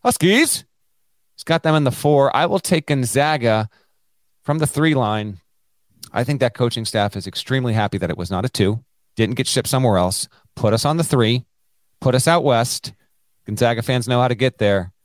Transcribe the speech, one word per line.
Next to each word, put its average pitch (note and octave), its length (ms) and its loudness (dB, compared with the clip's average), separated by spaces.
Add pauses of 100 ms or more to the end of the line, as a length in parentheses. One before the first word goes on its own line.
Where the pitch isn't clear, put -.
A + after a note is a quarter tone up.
Huskies. A#3+ 600 2 (680)
He's - 80 -20
got E3 200 -2
them D#3+ 100 2
in D3+ 100 2
the C3 60 2
four. C#3 460 2
I D3+ 100 2
will G3 140 -2
take E3 260 -2
Gonzaga B2+ 840 0 (720)
from D3 160 -2
the D#3 80 0
three D#3 260 2
line. G#2+ 460 -2 (760)
I A#2 100 -2
think C#3 180 -2
that B2 120 0
coaching A#2 320 -4
staff G#2 300 -2
is G2 100 -8
extremely B2 480 -4
happy G#2 240 0
that E2+ 140 -4
it - 60 -6
was E2+ 120 -8
not F#2+ 160 -4
a B2+ 40 -4
two, G#2+ 340 0 (320)
didn't A2 180 0
get B2 140 -4
shipped - 200 -2
somewhere B2+ 300 2
else, F2+ 300 -2 (280)
put G#2+ 180 0
us A2+ 120 -2
on D3+ 120 0
the E3 60 -2
three, B2 420 0 (560)
put C3 120 2
us B2+ 140 2
out E3 160 4
west. B2 500 0 (540)
Gonzaga A#2 340 0
fans B2 260 -2
know B2 140 2
how B2+ 60 2
to A#2+ 80 0
get B2 240 -2
there. G2 320 0 (140)